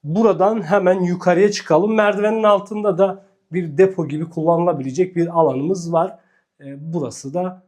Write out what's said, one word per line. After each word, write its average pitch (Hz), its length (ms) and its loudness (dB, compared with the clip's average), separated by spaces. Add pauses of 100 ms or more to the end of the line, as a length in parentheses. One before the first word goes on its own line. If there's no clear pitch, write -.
Buradan 196 580 2
hemen 185 400 2
yukarıya 180 500 2
çıkalım. 202 440 0
Merdivenin 214 480 0
altında 208 540 0
da 190 280 0 (260)
bir 160 260 -4
depo 185 300 2
gibi 151 220 -6
kullanılabilecek 170 880 -2
bir 170 240 0
alanımız 165 540 0
var. 170 260 -2 (420)
E, 143 320 -14
burası 139 400 -8
da 185 340 -6